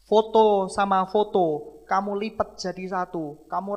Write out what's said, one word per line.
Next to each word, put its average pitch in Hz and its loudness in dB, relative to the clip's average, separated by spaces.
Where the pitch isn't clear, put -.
foto 214 4
sama 190 0
foto, 190 0
kamu 202 -2
lipat 220 -6
jadi 185 -8
satu, 175 -8
kamu 185 -6